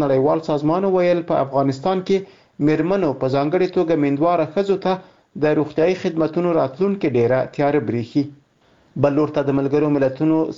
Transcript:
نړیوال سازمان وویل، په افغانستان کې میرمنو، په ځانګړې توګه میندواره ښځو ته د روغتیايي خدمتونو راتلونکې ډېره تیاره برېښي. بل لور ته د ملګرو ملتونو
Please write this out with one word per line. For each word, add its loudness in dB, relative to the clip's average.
نړیوال 2
سازمان 0
وویل، 2
په 0
افغانستان -2
کې 2
میرمنو، 0
په 0
ځانګړې 0
توګه 0
میندواره 2
ښځو 0
ته 0
د 2
روغتیايي 0
خدمتونو -2
راتلونکې -2
ډېره 2
تیاره 0
برېښي. -2
بل 4
لور 0
ته 0
د 0
ملګرو 0
ملتونو 0